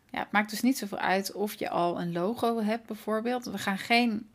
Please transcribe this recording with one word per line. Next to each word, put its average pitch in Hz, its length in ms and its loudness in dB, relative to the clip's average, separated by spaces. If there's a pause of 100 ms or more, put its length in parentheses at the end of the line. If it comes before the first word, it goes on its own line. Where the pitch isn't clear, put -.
Ja, - 100 -6
het - 120 -4
maakt 214 180 2
dus 214 120 -6
niet 254 160 4
zoveel 196 200 -6
uit 196 360 0
of 208 200 -2
je - 160 -4
al 175 320 0
een 170 100 -2
logo 226 500 0
hebt, 220 260 -2
bijvoorbeeld. 220 580 -2
We 196 120 -6
gaan 196 200 -2
geen 233 580 2